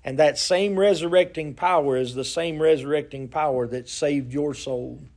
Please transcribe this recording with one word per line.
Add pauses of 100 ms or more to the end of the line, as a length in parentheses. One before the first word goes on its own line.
And
that
same
resurrecting
power
is
the
same
resurrecting
power
that
saved
your
soul (160)